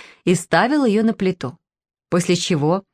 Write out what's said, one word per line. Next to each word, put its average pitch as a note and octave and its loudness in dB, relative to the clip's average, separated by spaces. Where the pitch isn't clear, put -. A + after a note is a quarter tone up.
и F3 2
ставил A#3 0
ее A3 2
на A3 0
плиту. F#3 -6
После F3 0
чего E3+ -2